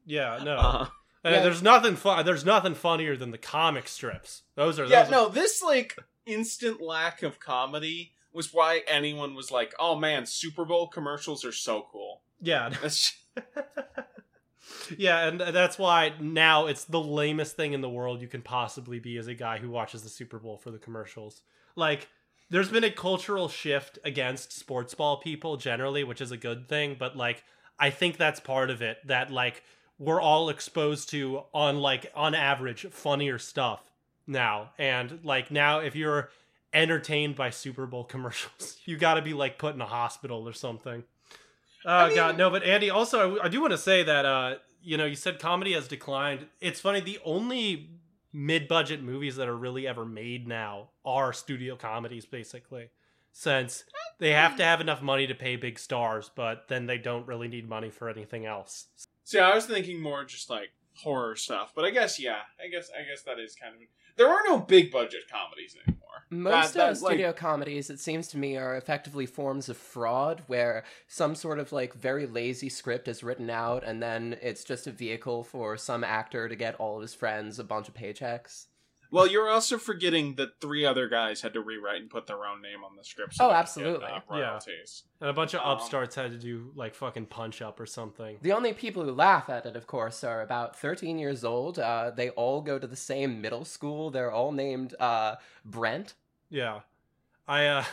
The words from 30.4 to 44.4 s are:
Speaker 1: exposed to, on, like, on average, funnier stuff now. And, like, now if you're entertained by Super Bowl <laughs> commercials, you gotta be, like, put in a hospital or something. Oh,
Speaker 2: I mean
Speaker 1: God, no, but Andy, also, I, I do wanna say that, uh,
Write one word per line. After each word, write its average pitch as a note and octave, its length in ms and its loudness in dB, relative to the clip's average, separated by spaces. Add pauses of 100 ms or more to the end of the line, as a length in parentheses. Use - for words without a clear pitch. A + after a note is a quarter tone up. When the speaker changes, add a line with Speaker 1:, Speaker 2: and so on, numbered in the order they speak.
Speaker 1:
exposed D3+ 640 -2
to, C3+ 320 -4 (100)
on, D3 260 2
like, C3+ 360 0
on D3+ 200 2
average, C#3 560 0
funnier C#3+ 460 0
stuff A#2 440 -4 (460)
now. A#2 500 0
And, C3 460 -2
like, C3 280 0
now D3 280 4
if C#3+ 160 -4
you're D3+ 340 0 (440)
entertained D3+ 640 2
by C3 160 -2
Super C3 340 -10
Bowl B2 180 -8
<laughs> - 20 -16
commercials, - 800 -10
you E3 120 -6
gotta D#3+ 240 6
be, D3+ 120 -4
like, C#3 260 -2
put D3+ 160 -4
in B2+ 60 -8
a G#2+ 60 -6
hospital A#2 600 -6
or A2+ 60 -10
something. A#2+ 500 -10 (800)
Oh, E3+ 60 0
Speaker 2:
I F3 160 10
mean D3+ 80 4
Speaker 1:
God, E3 220 6
no, F#3 120 8
but F#3 140 2
Andy, G3+ 260 4
also, G#3 500 4
I, F3+ 60 2
I - 40 2
do A#3 120 0
wanna A#3 160 4
say F#3 260 6
that, D3 220 4
uh, C3 300 2 (260)